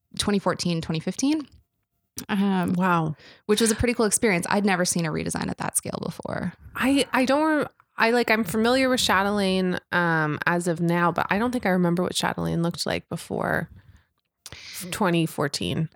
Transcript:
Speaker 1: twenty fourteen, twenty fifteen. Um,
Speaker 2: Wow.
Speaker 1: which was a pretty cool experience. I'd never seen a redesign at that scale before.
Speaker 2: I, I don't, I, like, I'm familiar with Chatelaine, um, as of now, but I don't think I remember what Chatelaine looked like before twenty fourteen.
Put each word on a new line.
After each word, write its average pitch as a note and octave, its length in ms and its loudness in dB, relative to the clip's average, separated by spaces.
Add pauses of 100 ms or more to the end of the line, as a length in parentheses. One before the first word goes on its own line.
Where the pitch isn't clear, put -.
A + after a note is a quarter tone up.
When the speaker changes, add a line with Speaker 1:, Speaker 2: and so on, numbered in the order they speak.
(180)
Speaker 1:
twenty G#3 200 0
fourteen, E3+ 420 -2
twenty D#3+ 200 -4
fifteen. C#4 460 -2 (840)
Um, F#3+ 420 0
Speaker 2:
Wow. E3+ 420 0 (320)
Speaker 1:
which G#3 140 2
was A3+ 100 4
a A3 60 2
pretty A#3+ 180 0
cool A3+ 120 2
experience. G3 420 2
I'd G3+ 160 2
never F3+ 220 2
seen E3+ 200 0
a D#3 40 -2
redesign - 400 -4
at - 80 -8
that - 180 -4
scale - 280 -4
before. - 480 -6 (220)
Speaker 2:
I, C4+ 380 2
I B3+ 140 2
don't, D4+ 420 2 (280)
I, A3+ 140 2
like, A#3+ 200 2
I'm A3 120 4
familiar A#3+ 460 2
with B3+ 120 2
Chatelaine, F#3+ 800 2 (140)
um, D#3+ 540 0
as F3 200 0
of E3 140 0
now, E3+ 320 2
but - 180 -2
I F#3+ 80 2
don't A#3+ 140 -2
think A#3+ 140 -4
I - 20 2
remember F3+ 340 2
what - 140 -2
Chatelaine E3 460 -2
looked E3+ 240 -4
like - 240 -4
before - 580 -4 (1200)
twenty E3+ 360 2
fourteen. D3 680 -4